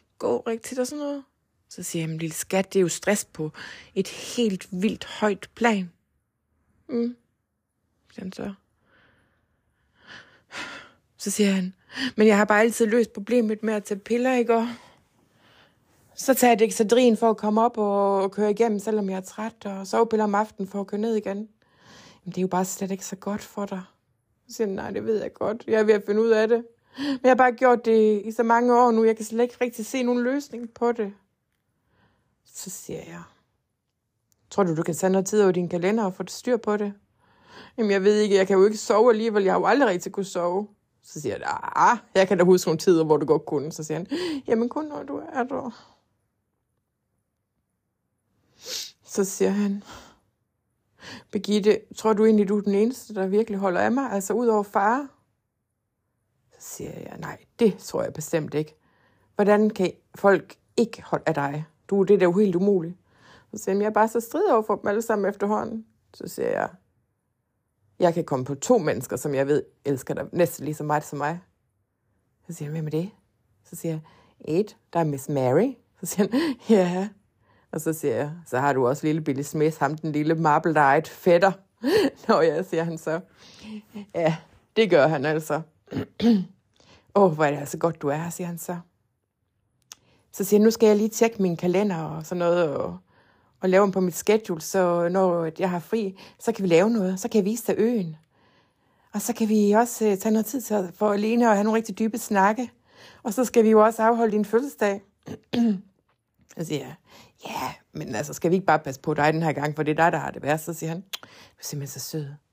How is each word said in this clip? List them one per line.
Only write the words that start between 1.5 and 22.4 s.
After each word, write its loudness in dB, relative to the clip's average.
Så -16
siger -6
jeg, -6
"Men -8
lille -6
skat, -4
det 2
er 4
jo 2
stress -2
på -10
et -4
helt -4
vildt -4
højt -4
plan." 0
Mm. -4
Siger -16
han -12
så. -12
Så -8
siger 2
han, -2
"Men 6
jeg 6
har 4
bare 2
altid 2
løst 2
problemet -2
med -2
at -4
tage -6
piller, 0
ikke?" 2
Og 0
så 0
tager 6
jeg 6
Dexedrin 4
for 2
at 0
komme 0
op 0
og, 2
og -2
køre 0
igennem, 0
selvom -2
jeg -4
er -6
træt, -12
og -10
sovepiller 0
om 0
aftenen -4
for -8
at -6
køre -6
ned -2
igen. -4
"Jamen, -8
det -10
er -2